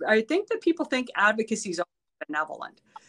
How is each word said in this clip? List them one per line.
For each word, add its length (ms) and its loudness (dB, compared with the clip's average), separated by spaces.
I 140 6
think 280 0
that 120 -2
people 240 2
think 300 -2
advocacy 560 2
is 100 -2
benevolent. 540 -6